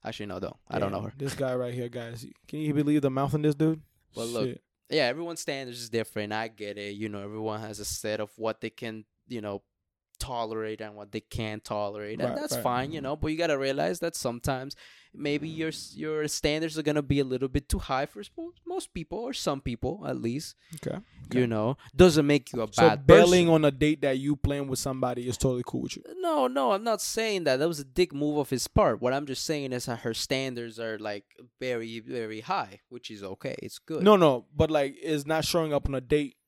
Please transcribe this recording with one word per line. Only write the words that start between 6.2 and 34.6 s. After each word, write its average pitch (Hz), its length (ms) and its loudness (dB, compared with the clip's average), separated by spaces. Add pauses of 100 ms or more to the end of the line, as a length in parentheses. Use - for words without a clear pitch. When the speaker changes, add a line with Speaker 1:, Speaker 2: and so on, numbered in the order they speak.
Speaker 1:
I 110 160 -4
get 104 300 -10
it. 101 180 -8
You 107 140 -6
know, 104 120 -8
everyone 107 380 -6
has 107 200 -12
a 104 60 -10
set 107 360 -4
of 107 160 -8
what 110 240 -4
they 113 80 -6
can, 110 340 -12 (240)
you 117 140 -8
know, 101 220 -8 (520)
tolerate 110 680 -6
and 107 140 -12
what 104 160 -16
they 110 100 -6
can't 107 420 -8
tolerate, 104 560 -4
and 123 100 0
Speaker 2:
Right, 120 100 -4
Speaker 1:
that's - 140 -6
Speaker 2:
right. 123 100 -4
Speaker 1:
fine, 127 280 -2
you 160 100 -8
know. 139 140 -4
But 156 120 -4
you 156 100 -2
gotta 160 200 2
realize 143 420 -2
that 170 160 -4
sometimes 131 600 -4 (380)
maybe 147 340 -2
your 160 220 -4
s-, - 260 -12
your 156 320 -2
standards 156 500 0
are 160 60 -4
gonna 151 180 2
be 139 180 2
a 139 40 4
little 127 240 -2
bit 131 220 -4
too - 100 0
high 135 260 -2
for - 140 -14
s-, 208 180 -16
mo-, 339 140 -10 (140)
most 349 280 -8
people 175 260 -8
or 247 140 -8
some 139 280 -2
people 127 440 -6
at 135 160 -4
least. 123 340 -4 (200)
Speaker 2:
Okay, - 220 -6 (340)
Speaker 1:
You 123 100 4
Speaker 2:
okay. 123 60 6
Speaker 1:
know, 113 300 0 (180)
doesn't 156 320 8
make 143 260 2
you 120 80 -2
a 110 100 -2
Speaker 2:
So - 180 8
Speaker 1:
bad 139 180 0
Speaker 2:
bailing 175 400 12
Speaker 1:
person. 165 60 8
Speaker 2:
on 156 120 6
a 143 60 6
date 147 300 2
that 135 180 0
you 143 160 0
plan 143 320 -2
with 131 120 -4
somebody 127 480 -4
is 123 100 -4
totally 123 280 2
cool - 180 -4
with - 140 -6
you? - 60 -16 (160)
Speaker 1:
No, 311 280 2
no, 254 260 2
I'm 196 100 -2
not 226 180 0
saying 208 440 -2
that. 131 120 4
That 147 100 2
was 165 120 -2
a 139 60 -10
dick 147 280 0
move 147 240 0
of 143 120 0
his 123 180 -2
part. 139 340 4
What 123 120 2
I'm 143 120 -2
just 131 200 -6
saying 143 280 -4
is 123 120 -4
that 117 140 -6
her 117 140 -4
standards 120 680 -4
are, 110 200 -6
like, 104 260 -8 (340)
very, 113 400 -4
very 110 420 -6
high, 131 480 -6
which 120 200 -16
is 104 140 -14
okay. 98 380 -8
It's - 180 -14
good. 160 240 -4
Speaker 2:
No, 208 140 10
no, 143 280 6 (100)
but, 156 160 4